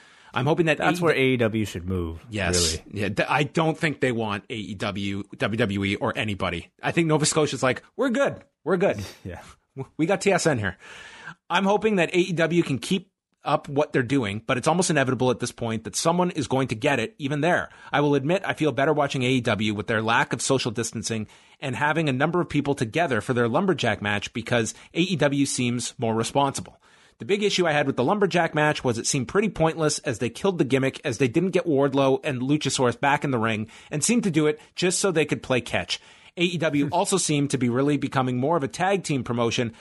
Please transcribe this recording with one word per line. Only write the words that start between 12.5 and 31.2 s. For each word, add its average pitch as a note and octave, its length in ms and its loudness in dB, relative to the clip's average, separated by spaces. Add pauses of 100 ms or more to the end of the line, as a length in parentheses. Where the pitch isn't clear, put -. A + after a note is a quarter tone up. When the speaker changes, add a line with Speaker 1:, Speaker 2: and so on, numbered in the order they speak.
Speaker 1:
can C3 160 -2
keep - 320 -2 (320)
up C#3+ 240 0
what D3 240 0
they're C#3 100 2
doing, A2+ 420 -2
but B2+ 140 0
it's A#2 80 -2
almost F3 240 2
inevitable B2+ 400 2
at G#2+ 80 0
this - 140 -6
point A2+ 320 -6
that G2+ 100 -10
someone F3 380 2
is C#3 160 -4
going C3 180 0
to B2 80 -4
get C3+ 240 0
it, A2+ 200 -4
even C#3+ 240 -2
there. D3+ 260 0 (240)
I C#3 80 2
will D3 160 4
admit D3+ 280 0
I C3 100 -2
feel D3+ 180 0
better C#3 200 2
watching C#3+ 300 0
A B2 60 2
E C3 120 4
W G#2+ 320 0
with G#2 140 -4
their A2 160 0
lack A#2 300 2
of B2 100 -4
social B2+ 300 0
distancing A2 560 -6 (320)
and C3 160 -6
having D3+ 320 2
a C3+ 40 0
number D#3+ 280 2
of D#3 80 -2
people C#3+ 260 0
together C3 460 0
for B2+ 140 -2
their A#2+ 120 2
lumberjack A#2+ 560 0
match G#2 300 -2
because A2+ 420 -2 (200)
A - 60 0
E F#3 140 2
W C#3+ 320 2
seems B2 500 -2
more A2+ 180 -2
responsible. A2+ 640 -2 (380)
The - 60 -12
big G3+ 200 0
issue F3+ 240 2
I D3+ 40 2
had D3 140 2
with C3+ 100 0
the B2+ 80 2
lumberjack F3 480 2
match D3+ 300 2
was A#2+ 160 0
it - 80 -6
seemed C3 220 -2
pretty G#3+ 200 0
pointless D#3+ 520 0
as A#2+ 180 -4
they A#2+ 100 -2
killed F#3 300 -2
the - 60 4
gimmick C3 400 0
as B2 140 -4
they C3+ 100 2